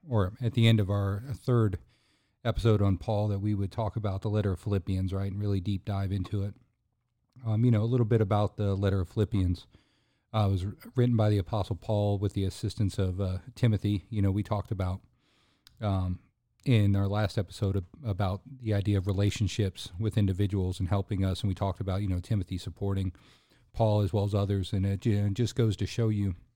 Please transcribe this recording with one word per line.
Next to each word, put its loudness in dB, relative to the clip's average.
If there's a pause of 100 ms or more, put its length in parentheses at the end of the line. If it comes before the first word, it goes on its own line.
or 2
at -2
the 4
end 6
of 0
our -2 (100)
third 2 (640)
episode 2
on 4
Paul, -2
that -2
we -2
would -2
talk -4
about -4
the -2
letter 0
of -6
Philippians, -2
right, -4
and -6
really 0
deep -4
dive -4
into -4
it. -6 (880)
Um, 2
you 4
know, 4
a -2
little 0
bit 4
about 2
the 0
letter 2
of -4
Philippians. 0 (680)
Uh, 2
it 2
was 0
wr-, -6 (220)
written 4
by 4
the 4
Apostle -2
Paul 0
with -2
the 0
assistance -2
of, -2
uh, -2 (160)
Timothy. 0
You -2
know, 4
we 0
talked -4
about, -2 (840)
um, -2 (440)
in 4
our 0
last -2
episode -2
ab-, -2 (200)
about -2 (200)
the -2
idea 2
of 0
relationships 0
with 0
individuals 0
and -2
helping 0
us. -2
And 0
we 0
talked -4
about, -2
you -2
know, 0
Timothy -4
supporting -4 (600)
Paul 4
as 0
well 2
as 0
others. 0
And 0
it, -2
ju-, 2
it 0
just -2
goes 2
to -4
show -2
you 0 (200)